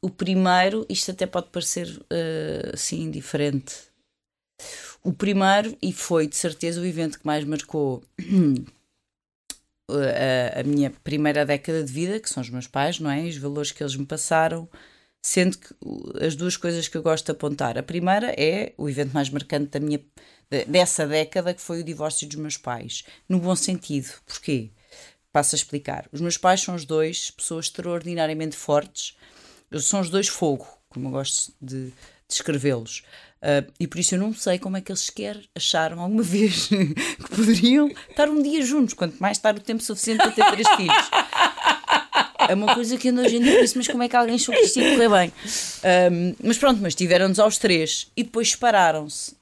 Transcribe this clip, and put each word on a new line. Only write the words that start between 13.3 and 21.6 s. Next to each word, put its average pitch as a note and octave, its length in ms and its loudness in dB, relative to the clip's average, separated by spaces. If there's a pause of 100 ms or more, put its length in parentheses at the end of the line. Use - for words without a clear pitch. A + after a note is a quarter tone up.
valores C#3+ 360 -6
que - 100 -10
eles C3+ 140 -6
me C#3 100 -6
passaram, E3 600 0 (540)
sendo F#3 360 2
que - 220 -20
o, - 320 -12 (120)
as D#3 120 0
duas F3 200 -4
coisas E3+ 320 -4
que - 80 -10
eu D#3 60 -6
gosto D#3+ 240 0
de E3 60 -4
apontar. C#3+ 440 -4
A C3 60 -6
primeira F3+ 560 0
é E3+ 400 0
o D3 100 -6
evento C#3 240 -4
mais C#3 160 0
marcante C#3+ 440 -4
da C#3 80 -4
minha, D3 180 -2 (520)
de-, C3+ 160 -2
dessa E3+ 400 2
década, D#3 460 -2
que F3 80 -10